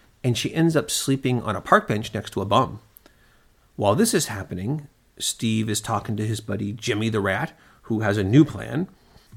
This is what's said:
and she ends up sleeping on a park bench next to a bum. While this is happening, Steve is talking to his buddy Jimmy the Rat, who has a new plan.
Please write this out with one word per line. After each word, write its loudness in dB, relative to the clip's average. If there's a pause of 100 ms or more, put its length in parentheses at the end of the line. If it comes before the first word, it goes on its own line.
(240)
and 2
she -4
ends 4
up 0
sleeping 0
on -4
a -6
park 4
bench -4
next -8
to -4
a -2
bum. 2 (960)
While 4
this 4
is 2
happening, -6 (300)
Steve -2
is -2
talking -4
to -2
his -4
buddy -6
Jimmy -2
the 0
Rat, -2 (260)
who -2
has 0
a 2
new 8
plan. -6 (480)